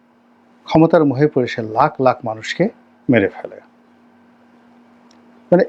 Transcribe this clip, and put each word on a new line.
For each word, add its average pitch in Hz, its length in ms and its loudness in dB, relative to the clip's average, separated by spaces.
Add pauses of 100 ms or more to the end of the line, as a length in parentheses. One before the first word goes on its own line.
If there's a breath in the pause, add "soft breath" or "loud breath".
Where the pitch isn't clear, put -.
(640)
ক্ষমতার 160 420 2
মোহে 139 220 0
পড়ে 131 200 -2
সে - 140 -8
লাখ 117 400 -2
লাখ 127 240 0
মানুষকে 113 440 -4 (400)
মেরে 104 200 2
ফেলে। - 300 -16 (1900)
মানে, 175 160 4